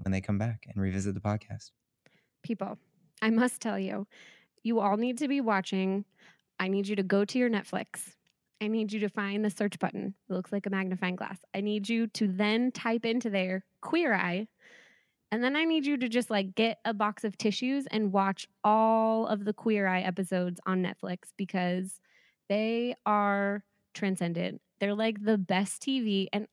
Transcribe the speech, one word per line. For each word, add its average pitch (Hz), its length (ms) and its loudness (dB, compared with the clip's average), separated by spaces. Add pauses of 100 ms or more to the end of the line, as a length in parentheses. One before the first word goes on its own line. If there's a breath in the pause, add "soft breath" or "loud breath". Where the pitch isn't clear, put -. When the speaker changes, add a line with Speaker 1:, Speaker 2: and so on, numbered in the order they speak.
Speaker 1:
when 101 80 0
they 95 100 4
come 101 180 0
back 113 300 -2
and 107 120 -2
revisit 95 340 0
the 101 60 -4
podcast. 104 500 -4 (720 soft breath)
Speaker 2:
People, 214 340 -6 (440)
I 220 80 4
must 226 320 2
tell 202 180 -2
you, 190 280 -4 (560 loud breath)
you 226 160 2
all 202 180 2
need 240 220 0
to 302 80 0
be 277 140 2
watching. 196 640 0 (540 soft breath)
I 185 100 0
need 196 180 0
you 208 100 -2
to 190 60 0
go 202 220 2
to 254 140 -2
your 247 100 4
Netflix. - 640 -6 (460)
I 214 60 -2
need 214 260 -2
you 214 80 -2
to 208 80 0
find 202 360 0
the 208 60 4
search - 280 -2
button. 196 360 -2 (140)
It 190 40 -2
looks 185 180 -4
like 202 140 -2
a 202 60 -2
magnifying 185 440 -2
glass. - 240 -8 (140)
I 196 80 -4
need 208 280 -2
you 226 180 2
to 214 200 0
then 214 440 2
type 233 340 -2
into 233 240 0
there 190 360 -2 (160)
Queer 320 340 2
Eye. 180 320 0 (840 soft breath)
And 226 120 0
then 269 140 2
I 320 80 2
need 320 200 2
you 285 120 0
to 247 120 0
just, 233 200 0
like, 196 260 0
get 226 300 2
a 233 80 0
box 208 300 -2
of 208 140 -4
tissues 262 540 -2
and 208 220 0
watch 196 340 2 (160)
all 220 640 4
of 208 180 -2
the 208 80 0
Queer 208 340 2
Eye 185 140 2
episodes 180 640 -2
on 185 180 2
Netflix - 540 -6
because 180 640 -2 (500 soft breath)
they 226 460 0 (100)
are 202 580 2 (300)
transcendent. 180 680 -2 (180)
They're, 202 160 0
like, 214 280 -2
the 214 140 4
best 190 460 0
T 269 180 0
V. 196 320 0
And 208 200 -2